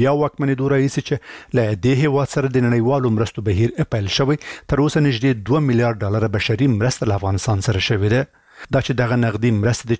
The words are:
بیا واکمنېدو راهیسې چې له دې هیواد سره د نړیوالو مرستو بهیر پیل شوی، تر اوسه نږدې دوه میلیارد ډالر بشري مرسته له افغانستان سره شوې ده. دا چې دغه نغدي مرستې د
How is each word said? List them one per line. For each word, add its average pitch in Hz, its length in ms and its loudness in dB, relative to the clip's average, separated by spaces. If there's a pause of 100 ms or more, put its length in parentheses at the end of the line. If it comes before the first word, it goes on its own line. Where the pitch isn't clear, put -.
بیا 135 220 2
واکمنېدو 135 500 -2
راهیسې 135 360 0
چې - 520 -4
له 107 240 0
دې 131 80 4 (140)
هیواد 139 260 0
سره 135 240 0
د 123 100 2
نړیوالو 120 520 2
مرستو 107 320 -4
بهیر 107 260 0 (180)
پیل 104 220 -2
شوی، 143 240 0
تر - 460 -4
اوسه 147 200 2
نږدې 120 440 0
دوه 151 180 2
میلیارد 117 340 0
ډالر 107 260 0 (100)
بشري 117 360 0
مرسته 113 380 0
له 98 100 -2
افغانستان 98 460 0
سره 95 220 0
شوې 104 260 2
ده. - 260 -4 (300)
دا 135 80 2
چې 127 180 -2
دغه 120 220 2
نغدي 113 340 0
مرستې 113 340 0
د 113 120 0